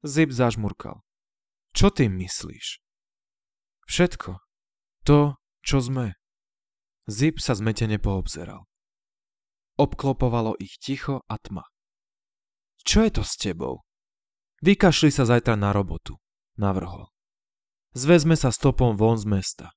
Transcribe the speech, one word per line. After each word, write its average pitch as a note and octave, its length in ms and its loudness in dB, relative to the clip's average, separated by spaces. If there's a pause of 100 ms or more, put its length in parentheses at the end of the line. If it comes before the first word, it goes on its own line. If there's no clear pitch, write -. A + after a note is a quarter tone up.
Zip D3 280 2
zažmurkal. A2 720 -4 (680)
„Čo - 220 4
tým G2+ 260 0
myslíš?“ - 640 -10 (1040)
„Všetko. E3+ 520 -2 (680)
To, D3 320 4 (240)
čo C#3 160 0
sme.“ B2+ 400 -4 (880)
Zip C#3 320 -2
sa - 160 0
zmetene G#2+ 400 -2
poobzeral. F#2+ 720 -6 (1120)
Obklopovalo B2 800 -2
ich - 240 -14
ticho C3+ 480 -8
a G#2+ 80 -8
tma. - 240 -14 (1200)
„Čo A3 240 4
je - 80 0
to G#2 80 0
s - 160 2
tebou?“ E2 480 -6 (720)
„Vykašli F3 480 4
sa C#3 160 4
zajtra A#2 320 2
na G2+ 160 0
robotu,“ - 480 -4 (400)
navrhol. F#2 480 -4 (880)
„Zvezme D#3+ 400 4
sa B2+ 160 2
stopom A#2+ 480 2
von A2+ 160 4
z G#2+ 80 -6
mesta. - 540 -4